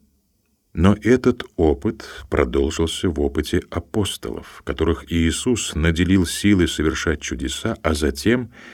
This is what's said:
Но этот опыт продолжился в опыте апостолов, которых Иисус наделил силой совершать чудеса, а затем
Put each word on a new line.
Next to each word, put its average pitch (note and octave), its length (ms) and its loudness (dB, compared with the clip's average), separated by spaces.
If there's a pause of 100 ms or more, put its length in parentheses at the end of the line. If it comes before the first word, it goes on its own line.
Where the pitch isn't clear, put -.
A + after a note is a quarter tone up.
(720)
Но F#2+ 280 4
этот B2 440 2 (100)
опыт E2+ 500 0 (240)
продолжился C#2+ 800 0
в D2 120 -4
опыте D#2+ 500 -2
апостолов, - 920 -6
которых - 460 -2
Иисус E2 600 0
наделил E2+ 520 2
силой F#2 420 2
совершать D#2 540 -2
чудеса, - 600 -6
а D#2+ 120 0
затем G2+ 580 0 (220)